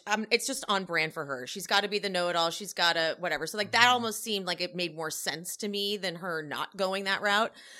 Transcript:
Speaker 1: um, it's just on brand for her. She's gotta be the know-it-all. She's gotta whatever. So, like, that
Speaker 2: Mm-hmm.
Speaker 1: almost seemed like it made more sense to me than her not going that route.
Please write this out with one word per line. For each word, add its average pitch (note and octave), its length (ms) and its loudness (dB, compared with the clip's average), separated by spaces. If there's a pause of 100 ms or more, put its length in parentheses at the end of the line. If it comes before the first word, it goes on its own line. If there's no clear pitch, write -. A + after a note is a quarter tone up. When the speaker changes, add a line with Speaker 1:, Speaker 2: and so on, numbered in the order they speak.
Speaker 1:
um, G#3+ 240 2
it's - 160 4
just C4+ 220 -4
on F#3+ 160 2
brand D#3+ 280 0
for D#3 120 -6
her. C3 220 -6
She's F#3+ 200 -8
gotta G3+ 200 2
be G3+ 120 -2
the G3 100 -2
know-it-all. F3 400 2
She's F3 240 -6
gotta E3 460 2
whatever. D#3 280 -2
So, G#3+ 100 -6
like, G3+ 140 -2
that A#3 160 8
Speaker 2:
Mm-hmm. - 20 8
Speaker 1:
almost A#3 340 2
seemed G3 220 -2
like F3 160 -2
it F3 140 -4
made E3+ 200 -2
more D#3+ 160 -4
sense E3 460 -6
to G#3 100 -4
me G3+ 300 -2
than F3+ 180 -4
her E3 280 -4
not C#3+ 340 -6
going F#3+ 280 0
that G3 160 0
route. G#3 320 2 (260)